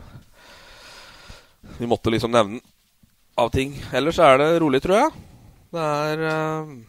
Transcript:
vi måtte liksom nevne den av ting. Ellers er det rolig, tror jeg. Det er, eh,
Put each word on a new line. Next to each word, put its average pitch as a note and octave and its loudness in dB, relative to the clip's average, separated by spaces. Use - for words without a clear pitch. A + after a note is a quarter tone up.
vi A#2+ -6
måtte A2+ 0
liksom A2+ 0
nevne A#2 0
den - -20
av A#2 0
ting. C3+ -4
Ellers C#3+ -2
er D3 8
det D#3+ 2
rolig, C#3 2
tror F#3+ 2
jeg. D#4 2
Det E3+ -6
er, D3+ -2
eh, D#3 -4